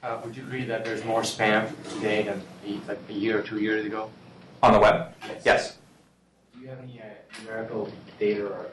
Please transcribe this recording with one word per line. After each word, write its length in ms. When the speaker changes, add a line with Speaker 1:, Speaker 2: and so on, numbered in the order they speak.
Speaker 1:
Uh, 220
would 120
you 60
agree 220
that 200
there's 200
more 180
spam 460
today 280
than 200
a, 240
like, 100
a 40
year 260
or 40
two 180
years 240
ago? 260
Speaker 2:
On 100
the 60
web? 440
Speaker 1:
Yes. 220
Speaker 2:
Yes. 340
Speaker 1:
Do 60
you 80
have 120
any, 200
uh, 40
numerical 500
data 280
or, 60
or 200